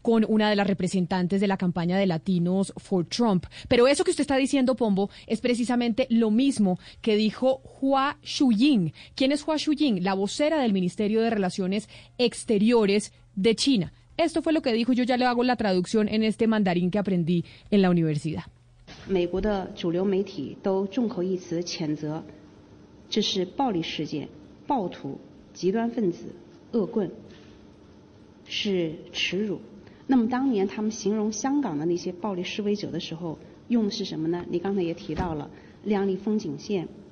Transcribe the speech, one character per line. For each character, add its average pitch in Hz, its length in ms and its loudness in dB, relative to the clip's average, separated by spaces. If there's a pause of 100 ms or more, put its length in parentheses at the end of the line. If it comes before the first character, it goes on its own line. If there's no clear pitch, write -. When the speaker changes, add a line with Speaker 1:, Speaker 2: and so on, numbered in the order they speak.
Speaker 1:
con 226 260 4
una 214 220 2
de 214 60 2
las 202 120 2
representantes 185 720 0
de 208 60 2
la 190 100 0
campaña 175 400 0
de 196 100 4
Latinos 180 680 0
for 175 280 -2
Trump. 214 400 0 (220)
Pero 240 200 6
eso 285 160 2
que 370 80 2
usted 311 100 -2
está 269 140 0
diciendo, 262 400 2
Pombo, 202 340 0 (180)
es 226 140 -4
precisamente 240 680 0
lo 226 220 4
mismo 214 480 2 (220)
que 214 140 2
dijo 233 460 2 (200)
Hua 269 420 0
Chunying. 233 720 2 (220)
¿Quién 262 160 2
es 294 160 -2
Hua 311 100 0
Chunying? 277 460 0
La 196 100 0
vocera 294 460 0
del 233 140 2
Ministerio 202 480 0
de 226 80 2
Relaciones 196 580 -2 (300)
Exteriores 214 960 2 (220)
de 208 200 4
China. 240 380 0 (240)
Esto - 240 2
fue 330 100 0
lo 311 120 2
que 233 100 0
dijo, 233 200 2
yo 247 100 2
ya 247 120 2
le 247 100 2
hago 240 180 2
la 247 120 2
traducción 208 540 2
en 220 140 2
este 220 240 2
mandarín 185 420 2
que 208 80 -2
aprendí 175 480 0 (240)
en 202 140 6
la 180 80 4
universidad. 160 540 0 (640)
Speaker 2:
美 180 160 2
国 180 140 -4
的 196 360 -2
主 175 140 -4
流 175 140 0
媒 196 180 2
体 - 400 -8
都 196 260 0
众 233 200 -2
口 180 160 -4
一 185 140 -2
词 175 240 -6
谴 156 340 -4
责， 156 280 -8 (840)
这 220 120 0
是 190 240 -2
暴 247 260 -2
力 170 100 -2
事 - 240 -6
件、 147 220 -8 (400)
暴 214 220 -2
徒、 - 280 -10 (360)
极 180 180 -2
端 226 180 0
分 208 220 0
子、 - 140 -10 (480)
恶 214 120 2
棍， 185 240 -2 (1400)
是 175 480 -2 (200)
耻 - 260 -4
辱。 208 220 -4 (460)
那 269 100 4
么 220 100 4
当 254 240 0
年 196 160 2
他 214 140 -8
们 214 100 -2
形 214 240 -2
容 214 160 -2
香 277 300 -2
港 175 160 -4
的 156 80 -4
那 175 100 2
些 185 160 -6
暴 202 220 -6
力 180 100 -6
示 196 180 -6
威 208 140 0
者 - 160 -8
的 165 80 -6
时 165 160 -10
候， 160 240 -8 (300)
用 226 160 2
的 196 60 -2
是 202 120 -6
什 165 160 -6
么 160 80 -2
呢？ 175 220 -2
你 170 100 -2
刚 196 160 -2
才 190 60 0
也 165 120 -2
提 156 220 -8
到 170 180 -4
了 143 160 -8 (360)
亮 196 220 0
丽 185 100 0
风 214 200 -2
景 151 220 -6
线 190 280 -4 (240)